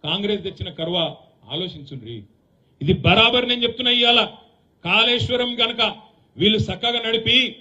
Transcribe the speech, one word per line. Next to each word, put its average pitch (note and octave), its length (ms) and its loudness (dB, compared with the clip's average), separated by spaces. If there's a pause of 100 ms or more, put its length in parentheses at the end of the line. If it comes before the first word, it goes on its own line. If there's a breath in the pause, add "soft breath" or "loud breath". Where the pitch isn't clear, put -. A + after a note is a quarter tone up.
కాంగ్రెస్ G3 380 -2
తెచ్చిన F#3 280 -10
కరువా? E3 460 -4 (340)
ఆలోచించుండ్రి. C3+ 720 -12 (600)
ఇది D#3 100 4
బరాబర్ A3+ 560 4
నేను A#3+ 140 0
చెప్తున్నా. A#3+ 280 -2
ఇవాళ A#3+ 340 4 (600)
కాళేశ్వరం A#3+ 800 0
గనక A3+ 320 -2 (420)
వీళ్ళు G#3 220 2
చక్కగా A#3 480 -2
నడిపి A3+ 540 2